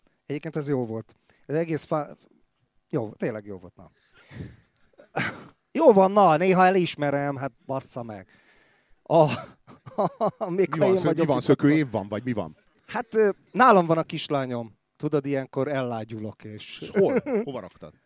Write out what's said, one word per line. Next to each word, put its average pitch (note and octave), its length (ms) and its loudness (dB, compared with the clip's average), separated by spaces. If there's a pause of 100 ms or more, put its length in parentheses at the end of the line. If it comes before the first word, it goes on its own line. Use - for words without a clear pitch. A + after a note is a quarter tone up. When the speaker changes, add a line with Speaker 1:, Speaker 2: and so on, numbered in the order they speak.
(260)
Speaker 1:
Egyébként D3 300 -10
ez D3 120 -8
jó B2+ 180 -2
volt. A2 300 -10 (300)
Ez C#3 100 -6
egész D#3+ 280 -4
fa-, D3+ 340 -6 (720)
jó, A#2 240 -6
tényleg A2 320 -8
jó G2+ 120 -12
volt, F2+ 180 -20
na. E2+ 160 -20 (1800)
Jó D4+ 220 6
van, F#3+ 180 6
na, F#3 260 6
néha F#3 280 4
elismerem, D3 680 0
hát C3 160 -8 (140)
bassza C3 380 -8
meg. G#2 240 -16 (760)
A, D#3 220 4
<laughs> - 1200 -6
még F3+ 200 0
Speaker 2:
Mi D3+ 100 -6
Speaker 1:
ha G3+ 60 4
Speaker 2:
van, - 20 6
Speaker 1:
én F#3+ 80 4
Speaker 2:
szö-, F3+ 120 0
mi E3 60 2
Speaker 1:
vagyok D#3+ 140 0
Speaker 2:
van, C3+ 100 2
Speaker 1:
itt, B2 60 -4
Speaker 2:
szökő C#3+ 240 4
Speaker 1:
akkor D3+ 120 4
Speaker 2:
év C3+ 120 -4
van, G2+ 160 -4
vagy G#2 160 -6
mi B2+ 100 -4
van? E2 240 -8 (300)
Speaker 1:
Hát, - 280 -8
ö, G#3+ 140 4 (220)
nálam G3+ 340 6
van D#3+ 120 2
a D#3 60 -2
kislányom. B2+ 720 -6 (220)
Tudod, D3 280 -2
ilyenkor C3+ 420 -4
ellágyulok, A2+ 760 -8
és G#2+ 380 -16
Speaker 2:
És - 80 -12
hol? G#3 320 2 (220)
Hova B2+ 160 -10
raktad? F2+ 340 -18 (120)